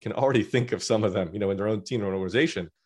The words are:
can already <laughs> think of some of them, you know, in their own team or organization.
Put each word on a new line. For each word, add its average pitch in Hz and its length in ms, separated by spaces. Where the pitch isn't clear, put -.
can 107 100
already 127 360
<laughs> - 60
think 120 180
of 95 100
some 110 220
of 98 80
them, 92 200
you 101 80
know, 98 100
in 98 60
their 101 120
own 107 160
team 117 180
or 98 100
organization. 95 560